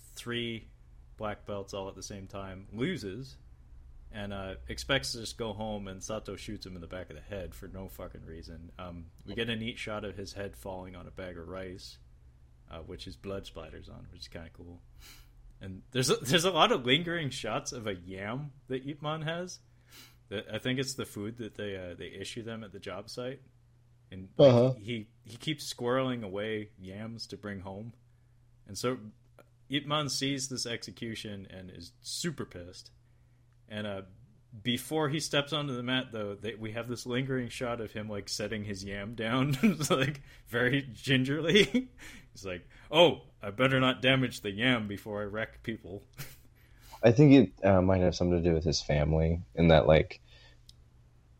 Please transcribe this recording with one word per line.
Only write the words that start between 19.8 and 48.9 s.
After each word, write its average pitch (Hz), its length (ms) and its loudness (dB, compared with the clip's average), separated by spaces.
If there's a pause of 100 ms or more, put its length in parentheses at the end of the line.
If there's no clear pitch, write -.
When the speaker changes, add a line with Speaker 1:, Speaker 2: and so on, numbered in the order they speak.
Speaker 1:
That, 101 260 -6
I 110 40 -4
think 127 200 -2
it's 135 160 -4
the 113 100 -6
food 107 340 -8
that 110 180 -10
they, 101 200 -6
uh, 90 180 -10
they 87 120 -12
issue 98 380 -10
them 113 200 -10
at 98 80 -16
the 98 60 -14
job 98 320 -10
site, 127 320 -8 (680)
and, 95 180 -14 (100)
like, 139 140 12
Speaker 2:
Uh-huh. 123 260 8
Speaker 1:
he, 110 300 -8 (160)
he 110 120 -18
keeps - 340 -6
squirreling 123 520 0
away 104 560 -4
yams 107 480 -12
to 98 100 -12
bring 101 240 -10
home. 98 320 -12 (760)
And 101 100 -12
so 123 200 -2 (720)
Ip 139 160 -4
Man 147 220 -2
sees 135 400 -2
this 123 180 -6
execution 110 840 -8
and 92 200 -14
is 87 300 -16
super 139 440 -6
pissed. - 460 -16 (800)
And, 107 180 -8
uh, 98 160 -8 (600)
before 143 480 0
he 151 100 -2
steps 143 320 0
onto 147 240 -2
the 123 60 -6
mat, 127 280 0
though, 104 240 -6
they, 107 200 -8
we 107 180 -8
have 117 160 -6
this 120 160 -6
lingering 127 460 -2
shot 120 320 -4
of 104 100 -8
him, 107 160 -6
like, 101 220 -6
setting 104 340 -4
his 101 180 -6
yam 101 320 -8
down, 131 480 0
<laughs> 156 280 2
like, 147 320 2 (240)
very 123 480 0
gingerly. 147 960 4 (220)
<laughs> - 200 -20
He's - 140 -16
like, 90 200 -8 (240)
"Oh, 156 340 8 (180)
I 101 80 -6
better 131 280 4
not 127 220 4
damage 127 400 4
the 104 100 -4
yam 110 380 2
before 101 320 -6
I 104 60 -4
wreck 110 360 -6
people." 101 400 -8 (160)
<laughs> - 40 -10 (800)
Speaker 2:
I 117 100 10
think 139 200 12
it, 131 340 8
uh, 95 140 10
might 92 200 6
have 87 140 6
something 87 280 4
to 87 60 4
do 82 60 6
with 80 100 2
his 73 160 2
family, 80 640 2 (120)